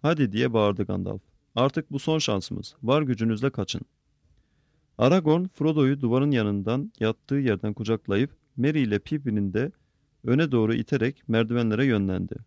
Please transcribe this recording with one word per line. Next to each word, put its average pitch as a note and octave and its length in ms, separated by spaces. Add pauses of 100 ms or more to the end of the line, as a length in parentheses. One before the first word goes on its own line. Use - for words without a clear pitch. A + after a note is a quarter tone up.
"Hadi!" D3 300
diye A#2+ 200
bağırdı G#2 320
Gandalf. G2 380 (320)
"Artık C3+ 380
bu C#3 60
son D#3+ 200
şansımız. - 640
Var C#3 200
gücünüzle A#2 480
kaçın." - 320 (1160)
Aragorn, D#3+ 460
Frodo'yu C#3+ 560
duvarın C3 300
yanından A2 720
yattığı A2 340
yerden G#2+ 400
kucaklayıp A2 560 (260)
Merry D3 240
ile G#2 180
Pippin'in G#2 540
de B2+ 200 (520)
öne C#3 280
doğru A2+ 220
iterek A#2+ 540
merdivenlere A2+ 560
yönlendi. F#2+ 500 (120)